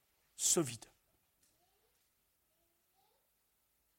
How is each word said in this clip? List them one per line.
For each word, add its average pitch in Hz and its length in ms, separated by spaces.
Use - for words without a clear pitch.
ce - 240
vide. 120 240